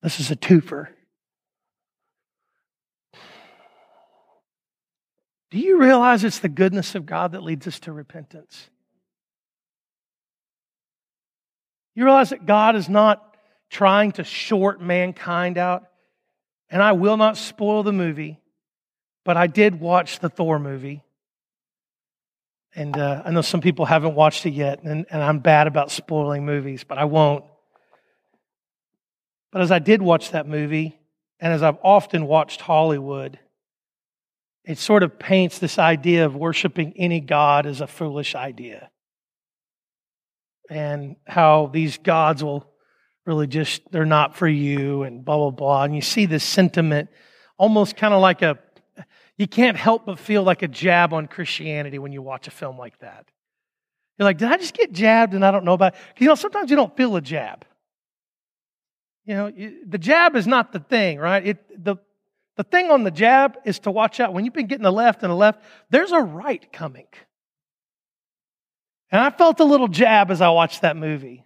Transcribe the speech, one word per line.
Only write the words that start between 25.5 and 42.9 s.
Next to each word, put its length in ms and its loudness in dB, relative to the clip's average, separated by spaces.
about 240 -4
spoiling 540 -6
movies, 380 -8
but 140 -12
I 80 0
won't. 400 0
But 100 -4
as 100 2
I 80 4
did 220 2
watch 300 0
that 140 -6
movie, 540 -6
and 140 -2
as 100 -2
I've 180 2
often 460 2
watched 320 0
Hollywood, 800 -2
it 120 -12
sort 260 2
of 140 -4
paints 420 0
this 200 -6
idea 460 2
of 100 -2
worshiping 600 -4
any 240 -2
god 440 2
as 140 -10
a 80 -8
foolish 480 -8
idea. 540 -14
And 460 -10
how 420 4
these 300 -4
gods 460 0
will 260 -8